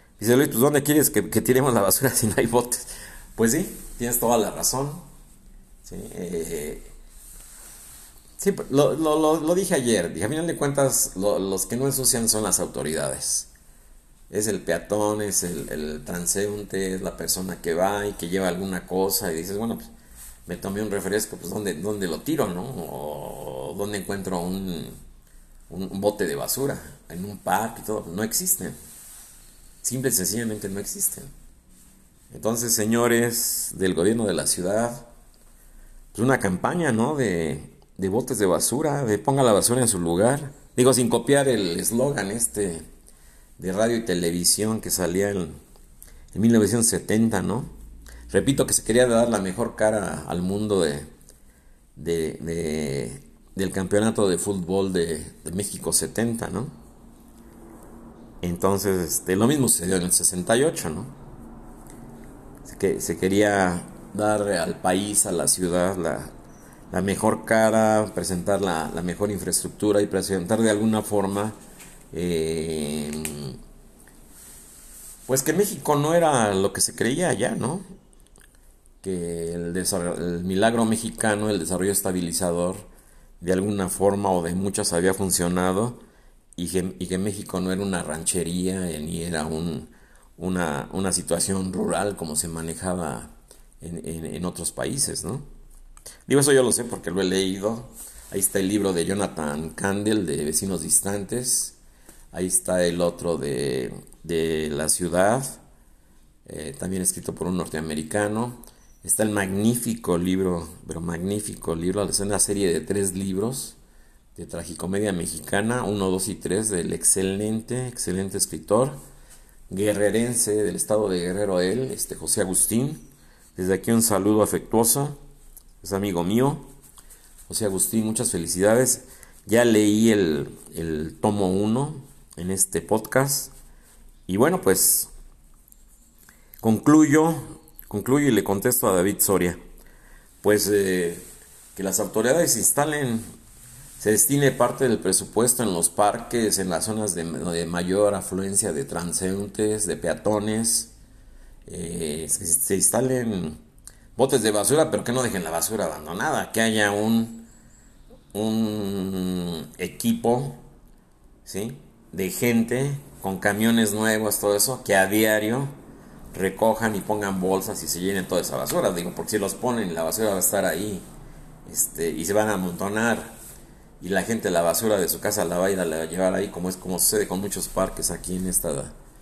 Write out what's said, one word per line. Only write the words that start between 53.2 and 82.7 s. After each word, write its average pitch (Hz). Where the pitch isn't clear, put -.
del 92
campeonato 101
de 85
fútbol 95
de, 82
de 80
México 90
setenta, 107
¿no? 92
Entonces, 95
este, -
lo 107
mismo 135
sucedió 92
en 90
el 90
sesenta 90
y 127
ocho, 160
¿no? 95
Se -
que, 95
se 85
quería 95
dar 104
al 90
país, 98
a 98
la 73
ciudad, 90
la, 78
la 90
mejor 101
cara, 110
presentar 92
la, 82
la 82
mejor 90
infraestructura 98
y 98
presentar 95
de 113
alguna 107
forma 101
eh, 80
pues 135
que 151
México 170
no 151
era 135
lo 98
que -
se -
creía 147
allá, 110
¿no? 156
Que 85
el 85
desar-, 90
el 87
milagro 113
mexicano, 107
el 101
desarrollo 90
estabilizador, 90